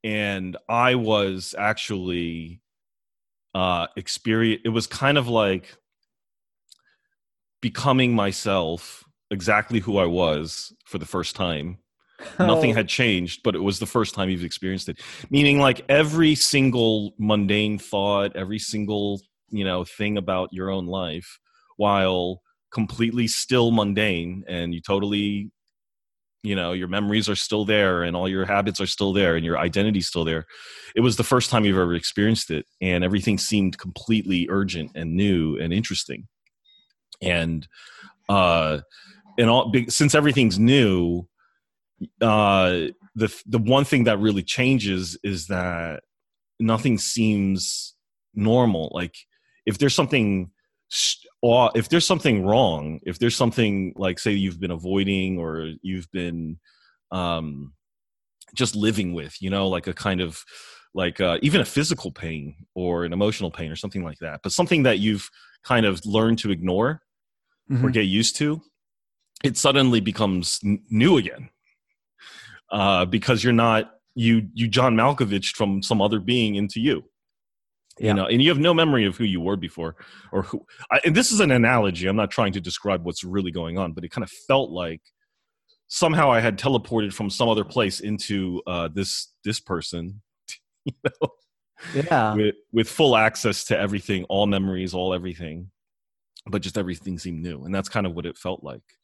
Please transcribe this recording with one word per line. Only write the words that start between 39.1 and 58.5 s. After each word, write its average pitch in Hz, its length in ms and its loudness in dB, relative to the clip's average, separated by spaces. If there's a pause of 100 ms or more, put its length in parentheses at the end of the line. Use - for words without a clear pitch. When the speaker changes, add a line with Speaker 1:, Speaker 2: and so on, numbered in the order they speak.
Speaker 1:
and 117 100 4
all, 117 220 4
be-, 120 180 2
since - 280 2
everything's 127 420 4
new, 95 720 4 (920)
uh, 98 640 4 (300)
the, 107 300 -2
the 107 120 0
one 127 260 4
thing 131 200 2
that 110 140 4
really 101 260 2
changes 101 800 0
is 90 240 -6
that 87 540 -4 (580)
nothing 113 380 2
seems 101 960 -2 (400)
normal. 104 600 2
Like, 87 220 -6 (500)
if 104 120 -2
there's 139 180 2
something 104 560 0 (400)
s-, - 260 -2 (240)
aw-, 120 320 6
if 113 140 0
there's 165 180 2
something 131 400 2
wrong, 82 580 2
if 90 140 -8
there's 120 160 2
something, 104 640 0
like, 92 240 -4
say 110 100 -2
you've 95 300 -2
been 92 100 -6
avoiding 95 680 -2
or 80 340 -8 (100)
you've 92 300 -8
been, 85 480 -8 (500)
um, 80 600 -6 (840)